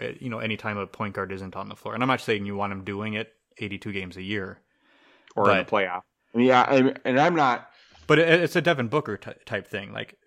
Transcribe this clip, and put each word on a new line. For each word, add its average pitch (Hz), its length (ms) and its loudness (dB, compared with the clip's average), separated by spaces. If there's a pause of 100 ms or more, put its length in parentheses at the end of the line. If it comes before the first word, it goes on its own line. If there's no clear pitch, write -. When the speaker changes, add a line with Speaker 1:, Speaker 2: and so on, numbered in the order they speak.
Speaker 1:
eh, 117 180 -6
you 131 100 -8
know, 113 100 -8
anytime 110 380 -6
a 98 100 -6
point 104 260 -8
guard 98 180 -6
isn't 95 240 -10
on 98 140 -10
the 101 60 -16
floor. 110 180 -12
And 113 80 -6
I'm 127 60 0
not 127 140 -2
saying 104 260 -2
you 101 80 -8
want 98 180 -4
him 95 100 -10
doing 104 300 -6
it 107 200 -8 (260)
eighty-two 101 320 -8
games 95 260 -8
a 92 60 -12
year, 98 360 -8 (760)
Speaker 2:
Or 104 160 6
in 98 60 6
the 92 60 0
Speaker 1:
but - 80 -8
Speaker 2:
playoff. 92 300 0 (320)
And 117 100 2
yeah, 127 200 8 (100)
and, 131 320 4
and 127 140 2
I'm 170 160 4
not 135 340 0 (380)
Speaker 1:
But 156 100 6
it, 165 100 6
it's 165 280 4
a 175 60 4
Devin 135 260 0
Booker 113 300 -2
ty-, - 180 -16 (100)
type 101 220 -6
thing. 101 260 -10
Like, 110 340 -12